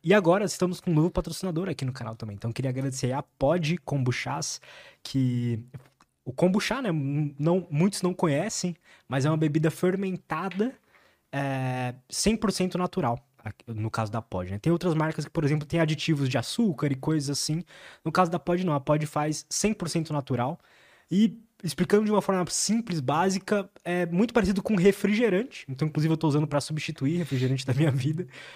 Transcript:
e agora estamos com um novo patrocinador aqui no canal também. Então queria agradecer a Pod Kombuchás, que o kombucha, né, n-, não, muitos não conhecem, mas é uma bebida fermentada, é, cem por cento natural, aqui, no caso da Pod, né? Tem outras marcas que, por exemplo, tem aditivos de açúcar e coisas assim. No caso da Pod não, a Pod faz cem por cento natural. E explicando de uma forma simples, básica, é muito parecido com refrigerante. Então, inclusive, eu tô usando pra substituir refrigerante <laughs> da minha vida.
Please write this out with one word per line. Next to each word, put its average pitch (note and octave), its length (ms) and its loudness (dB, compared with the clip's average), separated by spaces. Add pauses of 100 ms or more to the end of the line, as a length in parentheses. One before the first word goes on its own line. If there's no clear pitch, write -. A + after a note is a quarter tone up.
e E3 100 4
agora G3+ 320 6
estamos F3+ 360 -2
com F3+ 100 -2
um E3 40 4
novo D3+ 140 6
patrocinador F3 600 -4
aqui C#3+ 160 -4
no B2+ 80 -4
canal A2+ 240 -8
também. G#2+ 180 -10
Então A2 180 -6
queria C3 180 -2
agradecer C3 420 -2
a C#3 100 -2
Pod D#3+ 560 0
Kombuchás, C#3 800 -2 (400)
que A#2+ 600 0 (640)
o B2+ 80 -10
kombucha, G#3 500 2
né, A3 80 -2
n-, C#3+ 480 0
não, E3+ 320 2
muitos E3 320 2
não F3+ 100 0
conhecem, F3 640 0 (320)
mas C3 160 0
é D3+ 60 4
uma D#3+ 60 2
bebida D#3 340 2
fermentada, F#3 1040 -2 (560)
é, C3 640 -2 (140)
cem - 280 0
por A3 140 0
cento F#3 260 -2
natural, F3 480 -2 (140)
aqui, - 300 -12
no A2 220 -4
caso G#2+ 200 -2
da G#2+ 100 -4
Pod, F#2 300 -6
né? G2+ 80 -6
Tem D#3+ 140 0
outras E3+ 200 0
marcas D#3 320 -2
que, - 60 -16
por D#3+ 140 -2
exemplo, D3 220 0
tem E3 120 -2
aditivos D#3 500 0
de C3+ 80 0
açúcar D3+ 540 0
e C3 60 -2
coisas D3 340 -2
assim. D#3 320 -2 (420)
No D#3+ 60 -2
caso F3+ 200 2
da E3+ 100 -2
Pod F3+ 240 0
não, D#3+ 100 2
a C#3 60 0
Pod D3+ 260 2
faz D3+ 420 -4
cem - 240 0
por F3+ 160 -6
cento D#3+ 240 -2
natural. C3+ 460 -2 (500)
E G3 300 2 (240)
explicando G3 420 2
de G#3 60 0
uma G#3 100 4
forma F#3 280 0
simples, G#3 520 -2
básica, F#3+ 720 0 (140)
é F3 220 -2
muito F3 280 2
parecido G3+ 280 2
com A3 120 0
refrigerante. G3+ 920 2
Então, C3+ 180 -2
inclusive, D#3 260 2
eu D#3+ 40 2
tô D#3 100 0
usando D3+ 200 4
pra C#3+ 140 0
substituir D#3 580 -2
refrigerante C3 460 0
<laughs> - 20 -10
da - 60 0
minha D3+ 180 4
vida. D3+ 360 0 (300)